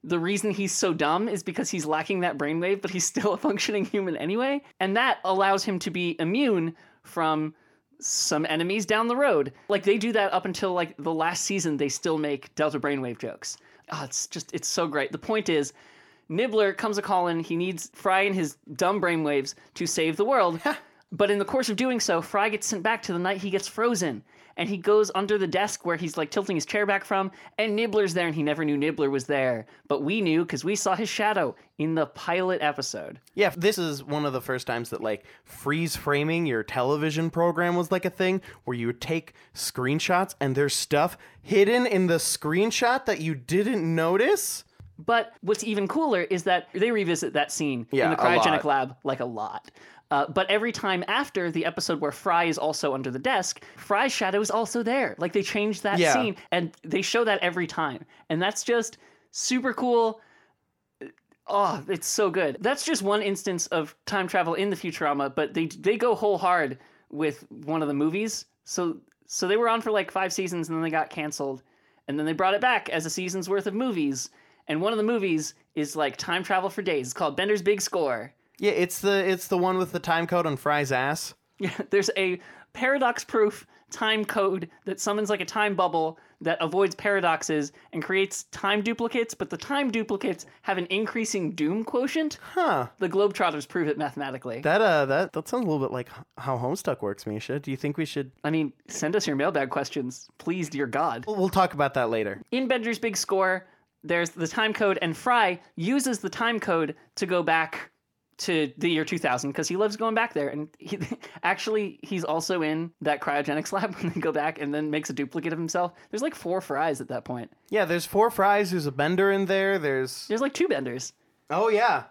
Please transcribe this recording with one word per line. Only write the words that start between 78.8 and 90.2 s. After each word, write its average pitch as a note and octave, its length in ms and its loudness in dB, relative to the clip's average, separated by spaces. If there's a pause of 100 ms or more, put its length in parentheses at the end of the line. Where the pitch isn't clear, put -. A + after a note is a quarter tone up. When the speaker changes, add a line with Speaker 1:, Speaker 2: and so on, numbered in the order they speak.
Speaker 2:
the, G3 300 2
it's F#3 200 -2
the F#3 80 2
one F#3 200 2
with F#3 140 0
the F3 80 -2
time E3 280 2
code F3 180 2
on D3 100 0
Fry's D3 380 0
ass. C3+ 460 0
Speaker 1:
<laughs> - 40 -20 (160)
Yeah, F#3+ 100 -2 (220)
there's G3 260 4
a F#3 220 0 (460)
paradox-proof A#3+ 840 2 (240)
time G#3+ 340 0
code F#3+ 440 0 (160)
that F#3+ 140 -6
summons, G#3 300 -2
like, G3+ 120 0
a E3+ 40 -4
time G#3 300 0
bubble E3 420 0 (240)
that D#3+ 180 0
avoids E3+ 360 2
paradoxes E3 760 0 (220)
and D#3+ 80 -4
creates F#3+ 440 -2
time G#3 360 -2
duplicates, A#3 540 -2
but E3+ 160 -6
the F3 60 -8
time C#4 340 -2
duplicates G3+ 540 -2 (180)